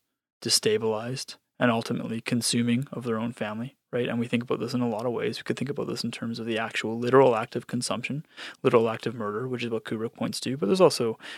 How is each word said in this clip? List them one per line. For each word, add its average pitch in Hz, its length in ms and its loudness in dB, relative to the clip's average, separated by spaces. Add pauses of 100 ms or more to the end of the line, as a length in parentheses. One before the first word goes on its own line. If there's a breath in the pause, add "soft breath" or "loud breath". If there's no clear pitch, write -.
(440)
destabilized 110 920 0 (220)
and 123 120 4
ultimately 117 500 -4
consuming 120 680 0
of 123 140 -8
their 110 120 -2
own 117 140 -4
family, 113 460 -8 (160)
right? 123 160 -2
And 117 100 -2
we 120 80 -2
think 120 160 0
about - 160 -2
this 117 140 -4
in 123 80 -2
a 120 80 0
lot 110 160 -2
of 123 80 0
ways. 117 240 -2
We - 60 -12
could - 120 -2
think 135 140 -4
about - 180 -4
this - 160 -4
in 117 80 -4
terms 117 260 -6
of 113 80 -8
the 110 140 -2
actual 113 400 -4
literal 127 340 8
act 113 220 -2
of 120 100 -4
consumption, 123 600 -4 (360 loud breath)
literal 117 280 6
act 110 180 -4
of 110 80 -2
murder, 110 320 -4
which 123 160 -4
is 117 80 -4
what 110 140 -4
Kubrick 113 280 -4
points - 280 -4
to. 127 160 -2
But 175 80 0
there's 190 160 4
also 120 360 6 (200 loud breath)